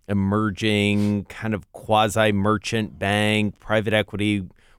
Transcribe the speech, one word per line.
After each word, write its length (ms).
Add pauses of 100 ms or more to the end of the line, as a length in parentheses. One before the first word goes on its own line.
emerging 1160
kind 280
of 200
quasi-merchant 1200
bank. 600
Private 340
equity 500 (360)